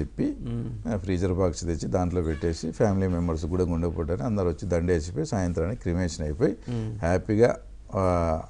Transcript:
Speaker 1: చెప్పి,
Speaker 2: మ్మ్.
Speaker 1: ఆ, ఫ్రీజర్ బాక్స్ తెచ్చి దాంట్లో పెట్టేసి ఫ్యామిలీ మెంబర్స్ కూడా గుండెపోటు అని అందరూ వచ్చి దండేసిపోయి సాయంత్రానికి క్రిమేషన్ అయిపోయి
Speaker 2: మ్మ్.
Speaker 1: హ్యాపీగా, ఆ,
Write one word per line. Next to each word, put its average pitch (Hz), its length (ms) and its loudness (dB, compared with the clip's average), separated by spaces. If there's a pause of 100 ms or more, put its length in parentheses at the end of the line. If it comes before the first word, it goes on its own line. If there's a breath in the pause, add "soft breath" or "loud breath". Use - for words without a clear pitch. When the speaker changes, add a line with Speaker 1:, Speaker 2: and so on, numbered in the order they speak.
Speaker 1:
చెప్పి, 277 400 -2
Speaker 2:
మ్మ్. 117 520 -6
Speaker 1:
ఆ, 107 40 0
ఫ్రీజర్ 92 360 0
బాక్స్ 90 280 2
తెచ్చి 85 280 -2
దాంట్లో 90 340 0
పెట్టేసి 82 480 -2
ఫ్యామిలీ 98 360 2
మెంబర్స్ 85 380 0
కూడా 90 200 2
గుండెపోటు 85 480 0
అని 92 100 -2
అందరూ 101 260 0
వచ్చి 85 200 -2
దండేసిపోయి 87 580 2
సాయంత్రానికి 90 540 0
క్రిమేషన్ 87 440 -2
అయిపోయి 80 320 0 (120)
Speaker 2:
మ్మ్. 113 300 -4
Speaker 1:
హ్యాపీగా, 104 580 4 (400)
ఆ, 87 540 2